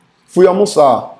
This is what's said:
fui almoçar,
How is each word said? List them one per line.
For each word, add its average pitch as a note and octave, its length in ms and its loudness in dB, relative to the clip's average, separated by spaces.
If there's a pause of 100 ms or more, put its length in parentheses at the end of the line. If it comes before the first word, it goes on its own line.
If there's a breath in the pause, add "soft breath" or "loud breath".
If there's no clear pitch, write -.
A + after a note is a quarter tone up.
(260)
fui F3+ 200 0
almoçar, D3+ 720 0